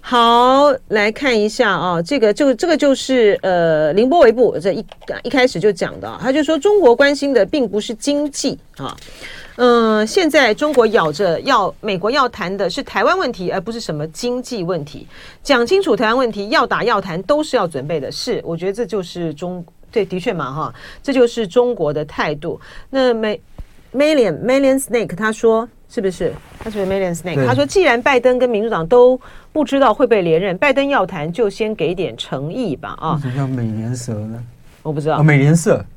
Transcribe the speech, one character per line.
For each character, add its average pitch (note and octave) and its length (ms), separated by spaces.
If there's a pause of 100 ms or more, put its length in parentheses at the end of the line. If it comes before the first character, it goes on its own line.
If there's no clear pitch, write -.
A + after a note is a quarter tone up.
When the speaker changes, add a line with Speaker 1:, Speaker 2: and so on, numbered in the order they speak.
Speaker 1:
好， B3 720 (160)
来 G#3 240
看 B3 240
一 G#3 120
下 G#3+ 220
啊， E3+ 320
这 C#4 160
个， G#3+ 160
这 D4 100
个， C4+ 100
这 C#4+ 120
个 E4 100
就 C#4 160
是， A#3+ 500
呃， E3 500
凌 A3 180
波 E4+ 100
微 A#3 120
步 A3 260
这 F3+ 140
一， G#3 120 (380)
一 B3 80
开 B3+ 160
始 F#3+ 140
就 G#3 100
讲 F3 300
的 G2+ 80
啊， A2+ 120
他 A3 120
就 D4+ 100
说 D#4+ 160
中 G#4 220
国 A#3+ 140
关 C#4 200
心 C#4 180
的 G#3+ 140
并 B3+ 220
不 G3+ 120
是 G#3 120
经 C#4+ 380
济 C#4 260 (200)
啊， C3+ 200 (600)
嗯， A#3 500
现 E4 240
在 C4+ 240
中 D4+ 180
国 A#3+ 140
咬 G3 240
着 D#3+ 300
要， G#3 400
美 F#3+ 180
国 G3+ 100
要 C4 200
谈 G3 280
的 G3 140
是 C4+ 140
台 - 180
湾 D#4+ 160
问 D4+ 140
题， F3+ 180
而 F#3 100
不 G#3+ 120
是 A3+ 80
什 G3 120
么 D3+ 160
经 A#3+ 320
济 B3 220
问 E3 220
题。 - 240 (340)
讲 A#3+ 240
清 F#4+ 160
楚 E4 140
台 B3+ 80
湾 A3 120
问 B3 140
题， G#3 200
要 C#4+ 140
打 F#3 200
要 A3 160
谈 F3+ 240
都 D4 180
是 D4+ 140
要 G#3 100
准 C#3 180
备 D#3+ 140
的。 B2+ 140
是， F#3+ 320
我 E3 120
觉 E3+ 100
得 G3+ 60
这 A3 140
就 F#3+ 160
是 E3+ 320
中， F3+ 300 (260)
对， G#3+ 140
的 F#3 160
确 A3 120
嘛 C#3+ 200
哈， C3+ 220 (280)
这 C#4 100
就 C4 140
是 A#3 180
中 A#3+ 300
国 D3+ 180
的 D3+ 120
态 E3 280
度。 D3+ 280 (300)
那 C4 220
美， A3 280 (520)
Million，Million C4+ 880
Snake G#3 360
他 G#3+ 160
说， A3+ 360 (200)
是 - 120
不 F#3+ 80
是？ F3+ 240 (280)
他 A3+ 100
是 G#3 80
不 G3 60
是 F#3 40
Million F#3+ 280
Snake？ E3 180
Speaker 2:
对。 C3+ 120
Speaker 1:
他 B2 60
说 C4+ 140
，“既 F#4 160
然 B3 180
拜 C4 200
登 B3+ 180
跟 B3 100
民 G#3+ 140
主 A#3 60
党 E3+ 180
都 B3 320 (340)
不 D4+ 120
知 C#4 160
道 A#3+ 140
会 C4 120
不 G#3 40
会 A3 100
连 E3 180
任， F#3 200
拜 D4 140
登 C#4 140
要 C4 200
谈 E3 260
就 G#3+ 160
先 G#3+ 260
给 E3+ 200
点 D#3 220
诚 C#3+ 360
意 G#3 240
吧， - 220
啊。” D#3 160
Speaker 2:
为 C#3+ 80
什 B2+ 60
么 B2 80
叫 C#3 100
美 C3 160
联 A2 340
蛇 A#2+ 160
呢？ A2 300 (400)
Speaker 1:
我 D#3 100
不 D3 80
知 D3 80
道。 D3+ 120
Speaker 2:
哦， - 20
美 D3 160
联 C#3+ 180
社。 E3 260 (140)